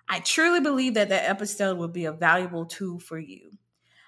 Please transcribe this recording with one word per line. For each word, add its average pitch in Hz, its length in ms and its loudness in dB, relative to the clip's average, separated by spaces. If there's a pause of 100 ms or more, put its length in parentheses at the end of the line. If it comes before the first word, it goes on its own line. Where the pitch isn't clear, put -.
I 185 100 -2
truly 339 400 4
believe 262 360 0
that 208 140 4
that 185 200 2
episode 196 480 -2
will 170 100 -4
be 170 160 -6
a 156 80 -2
valuable 170 540 2
tool 175 340 -8
for 165 180 -12
you. 151 340 -16 (560)